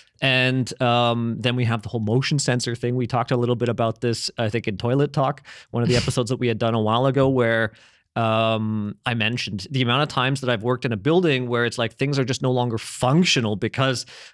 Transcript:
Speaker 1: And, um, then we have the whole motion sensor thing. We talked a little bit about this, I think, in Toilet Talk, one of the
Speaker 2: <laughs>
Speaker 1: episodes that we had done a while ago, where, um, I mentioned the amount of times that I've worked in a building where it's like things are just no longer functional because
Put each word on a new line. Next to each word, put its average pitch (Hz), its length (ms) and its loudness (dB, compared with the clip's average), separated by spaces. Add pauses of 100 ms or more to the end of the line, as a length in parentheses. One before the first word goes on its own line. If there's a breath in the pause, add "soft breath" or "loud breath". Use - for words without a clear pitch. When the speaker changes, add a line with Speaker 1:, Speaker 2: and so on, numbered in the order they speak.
(220 loud breath)
Speaker 1:
And, 131 600 2
um, 120 580 2
then 120 160 0
we 123 100 0
have 113 160 0
the - 80 -12
whole 120 120 -4
motion 120 360 0
sensor 123 380 -2
thing. 123 200 -4
We 123 120 -2
talked 120 240 -2
a 131 60 2
little 120 180 2
bit 117 140 0
about 113 320 -2
this, 117 360 -2
I 113 120 0
think, 113 180 -4
in 101 100 -4
Toilet 139 360 0
Talk, 139 280 -2 (300 loud breath)
one 117 100 -2
of 117 80 2
the 120 80 4
Speaker 2:
<laughs> 120 60 2
Speaker 1:
episodes 117 260 0
that 127 80 -2
we 123 100 -2
had 110 120 0
done 113 160 0
a 113 60 2
while 113 260 2
ago, 135 200 2
where, 113 440 2 (440 soft breath)
um, 110 800 0 (100)
I 113 80 2
mentioned 110 560 -2
the 135 140 0
amount 120 180 2
of 151 80 0
times 135 320 -2
that 123 80 -2
I've 110 140 -2
worked 123 220 -2
in 120 60 -2
a 110 60 -2
building 143 520 2
where 120 160 0
it's 113 120 -4
like 117 160 -2
things 139 240 0
are 135 80 2
just 123 160 -4
no 131 100 2
longer 123 280 0
functional 127 760 2
because 123 520 -2 (260 loud breath)